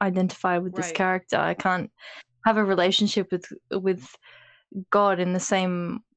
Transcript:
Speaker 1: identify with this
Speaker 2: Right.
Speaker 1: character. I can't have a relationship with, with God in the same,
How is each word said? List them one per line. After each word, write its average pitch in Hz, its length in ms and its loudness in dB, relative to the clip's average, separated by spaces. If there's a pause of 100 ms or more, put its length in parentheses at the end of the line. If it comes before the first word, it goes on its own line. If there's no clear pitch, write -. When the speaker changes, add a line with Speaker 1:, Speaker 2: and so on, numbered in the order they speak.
Speaker 1:
identify 185 560 0
with 185 180 -6
this 180 120 -4
Speaker 2:
Right. 165 60 -8
Speaker 1:
character. 185 440 -2
I 170 160 0
can't 180 360 -2 (540)
have 220 140 4
a 214 60 2
relationship 190 680 2
with, 180 140 -4 (260)
with 190 340 -2 (840)
God 202 280 4
in 180 140 0
the 180 80 0
same, 180 640 -2 (120)